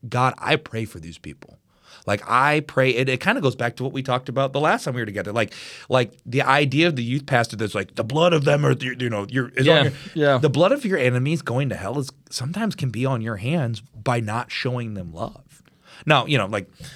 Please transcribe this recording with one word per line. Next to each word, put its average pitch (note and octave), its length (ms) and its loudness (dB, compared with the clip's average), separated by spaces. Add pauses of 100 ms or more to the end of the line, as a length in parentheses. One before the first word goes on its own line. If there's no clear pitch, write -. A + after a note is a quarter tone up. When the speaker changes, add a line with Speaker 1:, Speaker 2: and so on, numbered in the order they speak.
Speaker 1:
"God, B2+ 300 0
I C#3+ 180 0
pray A2+ 300 -6
for F#2+ 160 -14
these E2 160 -14
people." - 420 -18 (480)
Like, G#2 220 0
I C#3+ 320 4
pray, C3 340 2
and C3 140 0
it C3 100 -2
kinda A3 220 0
goes C3 160 2
back A#2+ 200 -4
to B2 60 -6
what C3+ 80 -6
we C3+ 100 -6
talked B2+ 280 -4
about C3+ 240 -2
the C#3 80 0
last F3 240 0
time C3+ 80 -4
we A#2+ 80 -4
were A2+ 40 -2
together. G2+ 280 -6
Like, A2 200 -2 (360)
like, B2+ 240 2 (120)
the B2+ 180 0
idea C#3+ 440 4
of E3 80 2
the B2 80 -2
youth C3 220 -4
pastor A#2 320 0
that's G#2+ 180 -4
like, G2 200 -4
"The - 100 -2
blood D#3+ 260 4
of D3+ 140 2
them," D3 200 4
or, C3+ 60 4
you, B2+ 260 -2
you B2 120 -4
know, G#2 200 -2
your, B2 200 -2
is C3 180 2
on D#3+ 80 8
Speaker 2:
Yeah, C#3+ 80 6
Speaker 1:
your, C3+ 100 0 (200)
Speaker 2:
yeah. C#3+ 240 4
Speaker 1:
the C#3+ 120 4
blood D#3+ 220 4
of C#4 140 -2
your F#3+ 120 0
enemies B2+ 440 2
going C3 280 -2
to F#2+ 60 -4
hell G2 240 -6
is, C3+ 100 -6 (200)
sometimes F3+ 440 -4
can C3 160 -4
be A#2 160 -2
on C3 160 0
your A2 160 -4
hands A#2+ 440 -2 (200)
by A#2+ 200 0
not A2 280 -4
showing A#2+ 440 -4
them F2+ 200 -10
love. F#2+ 280 -10 (640)
Now, C#3+ 220 4
you C#3+ 100 2
know, G#2 80 2
like, G2+ 240 -4 (260)